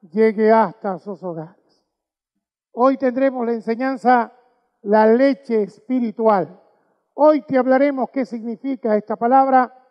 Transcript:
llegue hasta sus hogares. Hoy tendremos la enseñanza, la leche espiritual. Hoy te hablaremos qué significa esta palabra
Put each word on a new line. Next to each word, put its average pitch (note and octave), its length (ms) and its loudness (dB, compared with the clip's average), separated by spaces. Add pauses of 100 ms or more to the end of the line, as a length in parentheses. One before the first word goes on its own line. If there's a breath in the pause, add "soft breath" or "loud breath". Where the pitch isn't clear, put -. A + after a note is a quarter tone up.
llegue G#3+ 500 0
hasta G#3 460 0
sus G3 240 -14
hogares. E3 640 -14 (840)
Hoy C4 260 0
tendremos C4 480 -2
la A#3 80 -4
enseñanza, A#3 800 -2 (480)
la G#3+ 240 2
leche A#3+ 560 2
espiritual. A3 1000 -2 (540)
Hoy D4+ 280 2
te C4+ 140 -6
hablaremos C4 540 0
qué C4+ 160 -6
significa A#3 720 -6
esta G#3 180 -6
palabra C4 600 2 (160)